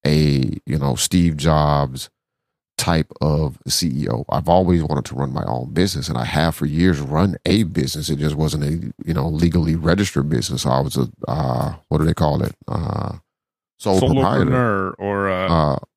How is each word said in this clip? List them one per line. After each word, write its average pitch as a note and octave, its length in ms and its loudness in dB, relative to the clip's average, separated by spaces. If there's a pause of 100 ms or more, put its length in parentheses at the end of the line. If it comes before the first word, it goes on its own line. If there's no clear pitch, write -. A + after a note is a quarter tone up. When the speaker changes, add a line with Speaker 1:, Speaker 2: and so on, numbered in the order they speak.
Speaker 1:
a, C#2+ 600 2
you D2+ 140 -2
know, C#2 160 -2
Steve E2+ 420 2
Jobs D2 720 0 (680)
type - 460 0
of D2+ 460 0
C - 200 -2
E C2+ 220 -2
O. A#1 200 -4
I've D2+ 200 -2
always F2 340 4
wanted D2 220 -2
to - 100 -12
run C2+ 160 -4
my C2 140 -4
own B1 260 -4
business, F2+ 380 0
and B1+ 80 -4
I A#1 80 -2
have D#2+ 300 0
for - 100 -4
years D#2+ 340 2
run D#2 460 0
a G2+ 180 4
business. D2+ 460 -4
It D2 80 0
just D2 180 -2
wasn't D2+ 300 0
a, D#2 280 -4 (120)
you D#2+ 80 -2
know, D2 160 0
legally D#2+ 460 2
registered E2 520 0
business. B1+ 360 -2
So C2 80 0
I C2 100 2
was C2+ 160 -2
a, B1 100 0 (200)
uh, C2 480 -2 (120)
what D#2 120 0
do D#2 40 2
they D#2+ 120 2
call D2 260 0
it? - 120 -2 (140)
Uh, - 520 -4 (580)
sole F#2+ 240 2
proprietor. C3+ 500 4
Speaker 2:
Solopreneur G#2+ 460 0
or, G2 320 -2
uh F#2 200 0
Speaker 1:
Uh D2+ 280 2 (200)